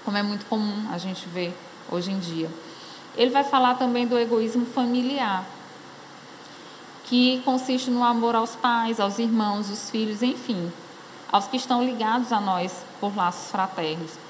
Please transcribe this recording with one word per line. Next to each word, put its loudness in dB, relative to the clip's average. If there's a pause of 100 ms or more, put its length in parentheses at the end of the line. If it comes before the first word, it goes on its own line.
como -2
é 2
muito -4
comum -2
a -4
gente -8
ver -4 (340)
hoje -2
em 0
dia. -4 (680)
Ele 6
vai 4
falar 4
também 2
do 2
egoísmo 2
familiar, 0 (1600)
que 6
consiste 2
no 4
amor 4
aos 2
pais, 2
aos 2
irmãos, 2
os -6
filhos, 0
enfim, 0 (600)
aos 4
que -2
estão 2
ligados 2
a 4
nós 0 (280)
por -2
laços 0
fraternos. -2 (180)